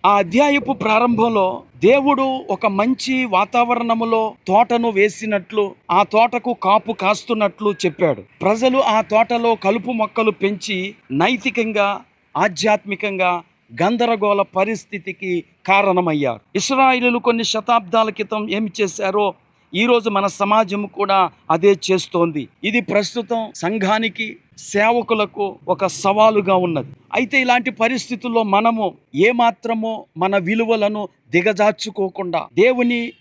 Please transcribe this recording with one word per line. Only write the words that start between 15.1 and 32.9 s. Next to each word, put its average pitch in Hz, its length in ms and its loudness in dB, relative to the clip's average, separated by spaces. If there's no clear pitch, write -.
కారణమయ్యారు. 180 760 2
ఇశ్రాయేలీయులు 247 600 2
కొన్ని 233 260 0
శతాబ్దాల 220 680 0
క్రితం 214 400 -6
ఏమి 208 200 -4
చేశారో 196 540 -2
ఈ 214 120 2
రోజు 233 240 2
మన 196 160 0
సమాజం 202 600 0
కూడా 196 440 0
అదే 175 260 4
చేస్తోంది. 170 580 -2
ఇది 226 160 0
ప్రస్తుతం 214 760 -4
సంఘానికి, 220 800 -4
సేవకులకు 208 1000 -2
ఒక 185 180 0
సవాలుగా 202 680 2
ఉన్నది. 170 340 -2
అయితే 254 260 0
ఇలాంటి 247 300 2
పరిస్థితుల్లో 226 720 -2
మనము 214 520 0
ఏమాత్రమో 226 920 0
మన 190 180 0
విలువలను 214 720 -2
దిగజార్చుకోకుండా 196 1200 -2
దేవుని 240 680 0